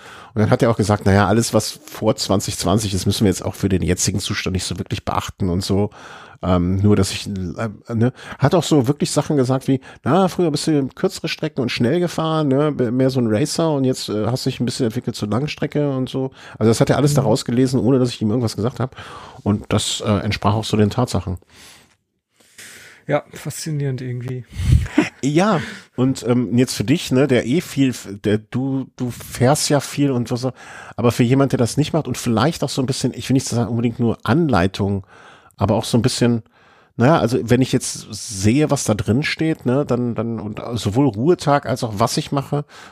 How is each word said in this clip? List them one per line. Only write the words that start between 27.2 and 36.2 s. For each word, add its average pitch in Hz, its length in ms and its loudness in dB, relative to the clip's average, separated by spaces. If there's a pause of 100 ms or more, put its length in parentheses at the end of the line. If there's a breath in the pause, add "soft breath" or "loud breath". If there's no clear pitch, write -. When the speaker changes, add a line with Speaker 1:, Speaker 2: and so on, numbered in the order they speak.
Speaker 1:
der 127 200 2
eh 139 140 0
viel, 139 300 0
f-, - 180 -8 (140)
der, 107 160 2
du, 131 560 -4
du 123 160 -6
fährst - 600 0
ja 143 100 4
viel 139 320 0
und 120 180 -2
was, 127 160 -2 (480 loud breath)
aber 117 160 2
für 127 140 2
jemand, 131 260 4
der 127 80 2
das 120 180 0
nicht 135 160 0
macht 160 140 0
und 123 100 -6
vielleicht 120 460 0
auch 139 60 -2
so - 120 -4
ein 127 60 0
bisschen, 127 260 -2
ich - 160 -8
will 131 60 2
nicht 131 140 2
sagen 117 220 0
unbedingt 117 280 0
nur 117 240 0
Anleitung, 101 840 2 (520 loud breath)
aber 104 180 2
auch 113 100 0
so - 140 2
ein 107 40 4
bisschen, 120 420 2 (520 soft breath)